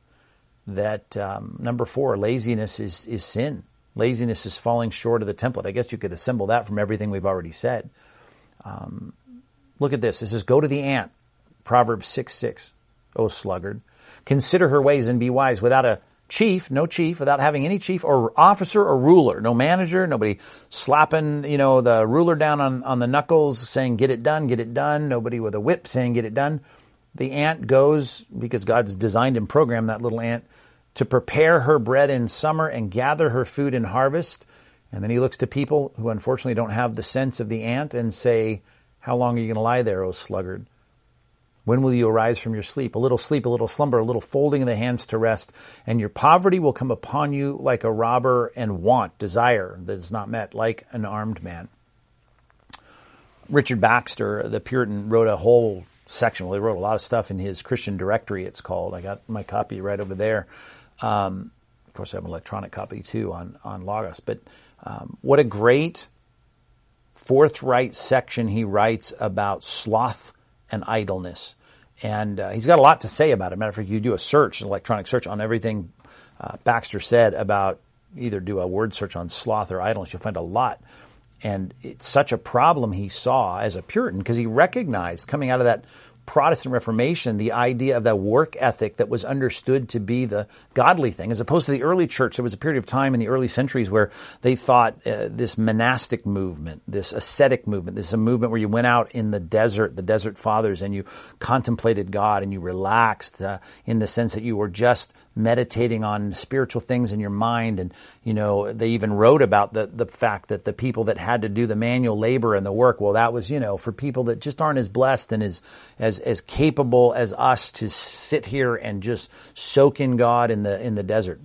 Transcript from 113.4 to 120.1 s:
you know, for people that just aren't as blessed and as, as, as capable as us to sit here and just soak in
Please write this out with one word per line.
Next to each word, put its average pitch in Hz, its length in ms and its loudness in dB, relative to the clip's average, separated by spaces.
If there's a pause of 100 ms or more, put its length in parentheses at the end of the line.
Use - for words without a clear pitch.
you 147 120 -4
know, 101 180 -4
for 113 140 -8
people 127 320 -4
that 117 160 -2
just 147 200 -8
aren't 151 200 0
as 104 80 -2
blessed 131 420 0
and 107 120 0
as, 95 200 -6 (380)
as, 110 180 0
as 113 220 -2
capable 123 760 4
as 113 180 0
us 127 400 0
to 110 160 -6
sit - 560 -4
here 127 300 0
and 101 300 -6
just 117 260 -6 (240)
soak - 460 4
in 127 160 2